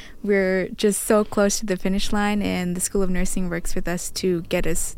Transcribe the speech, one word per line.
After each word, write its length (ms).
we're 460
just 340
so 200
close 360
to 80
the 100
finish 340
line, 300
and 340
the 60
School 220
of 80
Nursing 360
works 280
with 120
us 220
to 320
get 240
us 320